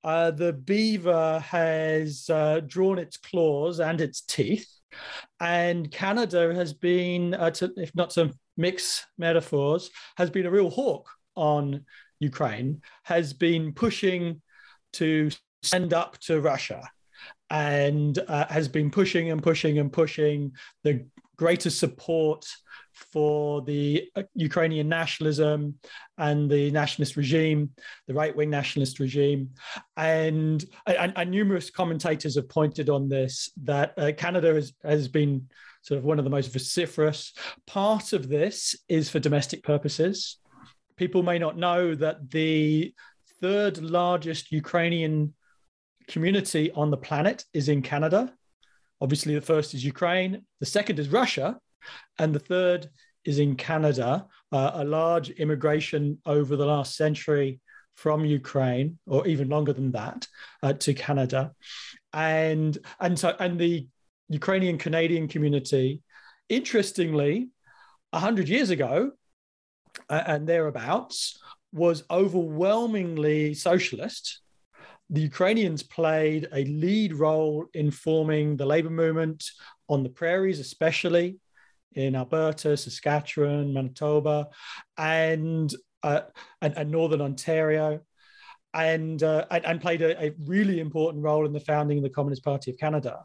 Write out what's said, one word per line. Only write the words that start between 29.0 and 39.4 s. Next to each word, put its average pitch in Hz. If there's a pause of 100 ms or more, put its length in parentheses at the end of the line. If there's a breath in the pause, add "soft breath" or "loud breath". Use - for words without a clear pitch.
And, 156 (220 loud breath)
and, 180
and 180
numerous 196
commentators 160
have 139
pointed 151
on 139
this, 131 (140)
that, 143
uh, 151
Canada 165
has, 151 (100)
has 147
been 139 (340 loud breath)
sort 143
of 127
one 151
of 135
the 135
most 139
vociferous. 151 (320 loud breath)
Part 208
of 131
this - (120)
is 160
for 156
domestic 143